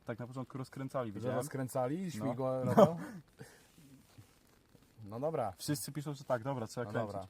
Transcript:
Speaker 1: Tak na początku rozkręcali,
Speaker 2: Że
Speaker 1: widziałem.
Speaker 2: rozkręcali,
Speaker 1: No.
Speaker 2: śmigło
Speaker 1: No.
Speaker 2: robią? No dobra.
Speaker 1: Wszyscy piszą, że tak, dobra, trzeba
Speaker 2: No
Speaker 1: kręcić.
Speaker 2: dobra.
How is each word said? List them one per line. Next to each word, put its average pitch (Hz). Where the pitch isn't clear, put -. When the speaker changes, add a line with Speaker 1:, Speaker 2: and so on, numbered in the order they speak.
Speaker 1:
Tak 117
na 123
początku 127
rozkręcali, 131
Speaker 2:
Że 98
Speaker 1:
widziałem. 127
Speaker 2:
rozkręcali, 131
Speaker 1:
No. 175
Speaker 2:
śmigło 127
Speaker 1:
No. -
Speaker 2:
robią? 190
No 104
dobra. 135
Speaker 1:
Wszyscy -
piszą, 147
że 139
tak, 120
dobra, 127
trzeba 120
Speaker 2:
No 107
Speaker 1:
kręcić. 110
Speaker 2:
dobra. 95